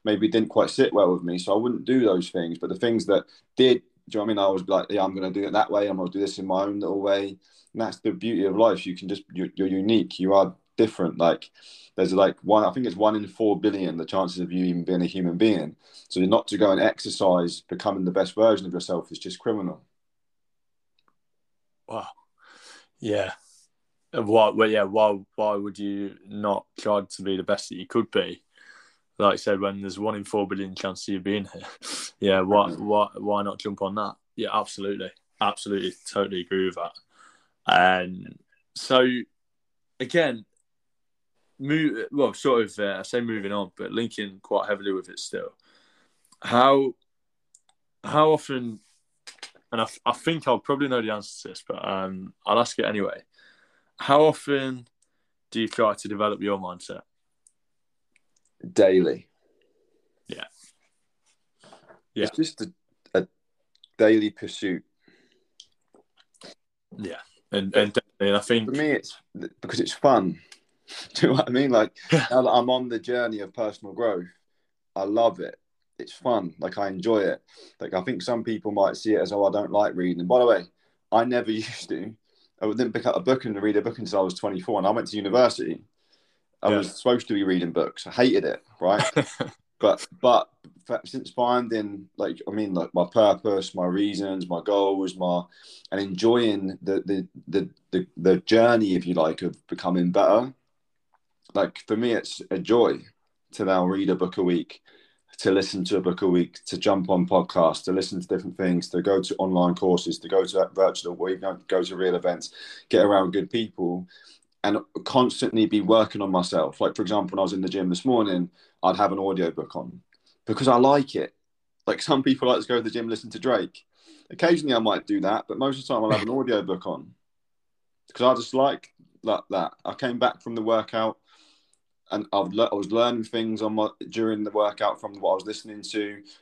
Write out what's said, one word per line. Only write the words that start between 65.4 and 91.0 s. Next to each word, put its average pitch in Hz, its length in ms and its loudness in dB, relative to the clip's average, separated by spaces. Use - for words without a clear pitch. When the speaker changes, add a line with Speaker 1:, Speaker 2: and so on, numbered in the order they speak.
Speaker 2:
Yeah. 92 200 -10
And, 98 240 -2
and 104 160 4
definitely, - 360 -2
and 101 80 4
I 101 40 0
think 113 340 0
Speaker 1:
For - 60 -2
me, 151 120 0
it's - 220 -4
because - 200 -4
it's - 120 -4
fun. 104 480 2
<laughs> - 400 -18
Do - 120 4
you - 20 4
know 127 60 4
what 131 140 2
I 123 40 -4
mean? 135 180 2
Like, 110 220 4
Speaker 2:
Yeah. 156 200 4
Speaker 1:
now 127 120 4
that 123 80 2
I'm 123 200 4
on 127 180 -2
the 117 100 -4
journey 117 420 -4
of 95 120 -12
personal 107 400 -8
growth, 98 320 -2
I 95 100 -4
love 104 360 2
it. 71 160 -10
It's - 140 -14
fun. 104 460 -2
Like, 90 200 -6
I 101 100 -2
enjoy 98 300 0
it. 90 240 0
Like, 87 140 -8
I 92 80 -2
think 123 200 -6
some 117 220 -4
people 107 280 -6
might 98 240 2
see 107 180 0
it 95 60 2
as, 95 120 -2
"Oh, 101 120 2
I 95 80 4
don't 104 180 -2
like 104 240 2
reading." 90 260 -2
And 87 80 -4
by 123 100 6
the 123 80 6
way, 98 180 4
I 113 120 4
never 120 280 -2
<laughs> - 0 -
used 110 380 -8
to. 101 240 -8
I 107 60 -2
didn't 113 240 0
pick 113 140 -6
up 123 100 2
a - 40 -2
book 127 240 0
and 104 180 -6
read 104 140 0
a 104 60 2
book 113 160 -8
until 98 220 -2
I - 20 4
was 92 120 -2
twenty-four, 98 440 -4
and 92 80 0
I 101 40 6
went 113 180 -2
to 104 80 -8
university. 104 680 0
I 104 80 2
Speaker 2:
Yeah. 104 80 2
Speaker 1:
was 92 180 -6
supposed 123 320 0
to 113 60 -2
be 101 100 -2
reading 90 280 0
books. - 340 -4
I - 60 -14
hated 123 320 2
it, - 180 -6
right? 196 240 2
Speaker 2:
<laughs> - 380 -4
Speaker 1:
But, - 280 2
but 123 260 6
fa-, 120 180 -4